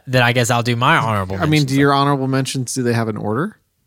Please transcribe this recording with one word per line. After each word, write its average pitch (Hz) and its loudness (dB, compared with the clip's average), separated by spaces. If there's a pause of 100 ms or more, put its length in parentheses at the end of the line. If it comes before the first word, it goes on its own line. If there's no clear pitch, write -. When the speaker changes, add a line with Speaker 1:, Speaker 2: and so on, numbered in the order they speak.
Speaker 1:
then 127 2
I 120 4
guess 120 2
I'll 120 0
do 120 -2
my 139 2
honorable 101 -2
Speaker 2:
I - -4
mean, 156 2
Speaker 1:
mentions 151 2
Speaker 2:
do 135 -4
Speaker 1:
then. 139 2
Speaker 2:
your 143 4
honorable 139 0
mentions, 135 -4
do 131 -4
they 120 0
have 117 -2
an 107 -6
order? 110 -6 (300)